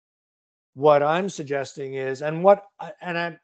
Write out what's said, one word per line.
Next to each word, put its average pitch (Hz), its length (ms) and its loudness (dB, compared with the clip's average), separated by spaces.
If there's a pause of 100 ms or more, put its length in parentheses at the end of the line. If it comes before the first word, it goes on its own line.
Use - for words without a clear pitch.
(720)
What 143 280 4
I'm 165 280 0
suggesting 139 640 -8
is, 131 260 -6
and 160 220 -6
what 196 240 6 (120)
I, 170 120 -14 (100)
and 175 160 -8
I, 170 260 -8